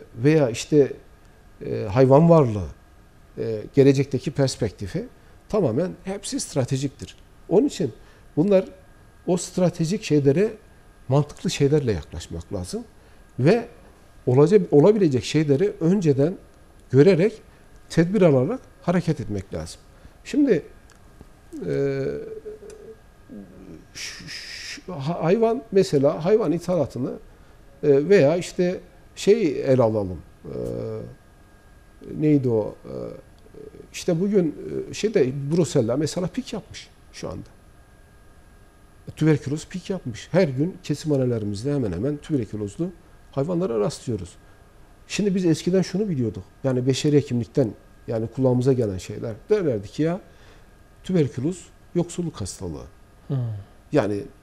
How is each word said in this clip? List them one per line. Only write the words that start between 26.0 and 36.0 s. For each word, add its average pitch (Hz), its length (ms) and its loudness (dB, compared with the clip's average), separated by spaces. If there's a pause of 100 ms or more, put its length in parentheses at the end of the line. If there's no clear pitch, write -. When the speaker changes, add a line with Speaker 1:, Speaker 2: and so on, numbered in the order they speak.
Speaker 1:
hayvan 196 260 2
ithalatını, 170 640 -4 (720)
e, 147 260 4
veya 170 280 6
işte 180 420 -4 (360)
şey 190 460 2
ele 127 200 4
alalım. 101 400 0 (240)
E, - 100 -12 (1600)
neydi 147 300 2
o? 110 260 0 (100)
E, 65 80 -14 (1000)
işte 170 260 -2
bugün, 185 360 2 (340)
e, - 40 -12
şeyde 160 380 0 (200)
Brusella 139 460 0
mesela 160 300 -2